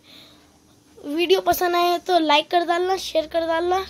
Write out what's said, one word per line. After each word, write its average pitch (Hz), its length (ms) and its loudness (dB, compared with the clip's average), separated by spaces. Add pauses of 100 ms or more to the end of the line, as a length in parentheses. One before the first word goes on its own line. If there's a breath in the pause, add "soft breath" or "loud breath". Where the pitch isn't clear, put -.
(960 soft breath)
वीडियो 339 440 0
पसंद 349 340 0
आए 349 240 2
तो 349 200 0
like 302 320 2
कर 349 140 2
डालना, 359 320 -2
share 320 300 -4
कर 330 200 -4
डालना, 349 320 -2 (100)